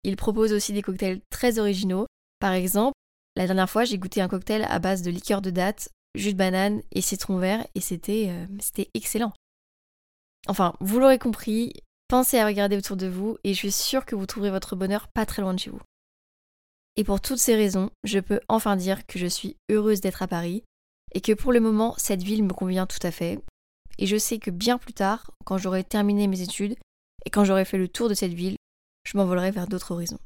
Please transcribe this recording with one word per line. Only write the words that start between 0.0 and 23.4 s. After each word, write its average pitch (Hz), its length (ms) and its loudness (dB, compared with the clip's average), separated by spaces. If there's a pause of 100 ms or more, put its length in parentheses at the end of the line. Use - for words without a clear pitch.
Il 196 120 -2
propose 220 380 2
aussi 208 200 -2
des 202 80 0
cocktails 185 480 -4
très 226 300 2
originaux. 196 480 0 (320)
Par 190 140 0
exemple, 202 420 2 (400)
la 185 100 0
dernière 185 240 2
fois, 233 160 2
j'ai 208 140 -4
goûté 185 220 -4
un 185 60 0
cocktail 208 400 -2
à - 120 0
base 185 240 0
de 175 80 -2
liqueur 196 320 0
de 190 80 -2
dattes, 185 380 -2 (260)
jus 202 180 0
de 185 40 -2
banane 190 440 2 (100)
et 190 100 -2
citron 185 360 -2
vert 190 380 0
et 170 60 -4
c'était, 196 480 -2
euh, 175 180 -8 (120)
c'était - 340 -6
excellent. 220 400 -2 (1120)
Enfin, 185 320 2
vous 208 200 0
l'aurez 262 200 8
compris, 220 540 -2 (340)
pensez 254 300 4
à 214 80 6
regarder 202 320 2
autour 196 180 -6
de 185 120 -2
vous 190 360 -4
et 202 100 0
je 180 60 -2
suis 196 120 -2
sûre 262 340 0
que 233 100 -6
vous 190 100 -4
trouverez 202 260 -2
votre 190 260 -4
bonheur 190 320 -2
pas 220 160 0
très - 160 -6
loin 190 120 0
de 185 60 -2
chez - 120 -8
vous. - 100 -14 (1120)
Et 214 80 2
pour 196 160 2
toutes 262 200 -4
ces 226 160 6
raisons, 196 340 2 (160)
je 196 140 0
peux 202 280 0
enfin 220 300 2
dire 190 280 -2
que - 140 -10
je 180 60 -2
suis - 320 -6 (120)
heureuse 214 300 4
d'être 190 220 -2
à 185 60 -2
Paris 175 360 -4 (500)
et 190 60 -2
que 214 140 2
pour 233 180 2
le 240 80 8
moment, 220 380 4
cette 185 260 -2
ville 208 220 2
me 180 80 0
convient 185 320 -2
tout - 200 -6
à 175 60 0
fait. 170 320 -6 (540)